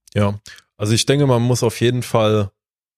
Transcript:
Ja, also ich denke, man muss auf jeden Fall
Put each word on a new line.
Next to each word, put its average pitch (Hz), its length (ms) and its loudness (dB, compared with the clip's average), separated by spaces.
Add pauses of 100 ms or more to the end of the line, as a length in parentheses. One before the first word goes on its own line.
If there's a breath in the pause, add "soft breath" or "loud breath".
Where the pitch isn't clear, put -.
(140)
Ja, 104 260 -2 (380 loud breath)
also 107 160 -2
ich 107 120 0
denke, 143 220 2
man 120 140 2
muss 123 220 0
auf 117 180 -2
jeden 120 220 0
Fall 107 480 0 (460)